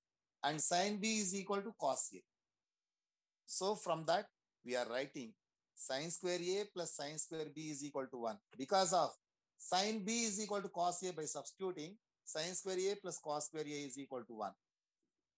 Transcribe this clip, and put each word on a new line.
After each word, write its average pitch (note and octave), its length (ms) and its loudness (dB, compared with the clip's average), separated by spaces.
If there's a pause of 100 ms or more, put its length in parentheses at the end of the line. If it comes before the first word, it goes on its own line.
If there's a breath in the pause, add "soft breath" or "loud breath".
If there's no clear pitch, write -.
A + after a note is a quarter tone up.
(420)
and D3+ 180 2
sine F#3+ 360 4
B A3 220 2
is F#3+ 180 2
equal G3 260 0
to G#3+ 180 -6
cos C3 360 4
A. - 20 -14 (1300)
So G3 300 0
from D#3+ 300 0
that, F#3 200 4 (380)
we B2 100 -2
are A#2+ 160 2
writing B2+ 440 -4 (420)
sine C#3+ 340 -2
square F3 300 0
A F#3+ 240 0 (100)
plus E3+ 220 -2
sine D3+ 200 -4
square D#3 380 -2
B D#3 160 -6
is C#3+ 140 -4
equal C#3 240 -4
to C3 80 -10
one. A2+ 220 -4 (200)
Because F#3 340 6
of D#3 180 6 (460)
sine G#3 480 2
B A#3 200 2
is G#3+ 180 0
equal G3+ 200 0
to G3 60 -6
cos F3 360 0
A, F3+ 80 -2
by D#3 140 -4
substituting, F3+ 680 -4 (280)
sine E3+ 300 -2
square F#3 260 0
A G3 200 2
plus F3 200 -4
cos D3 260 -2
square D3+ 220 -4
A D3 180 -4
is C3+ 100 -8
equal C3 300 -6
to A#2+ 80 -12
one. G#2+ 200 -4 (840)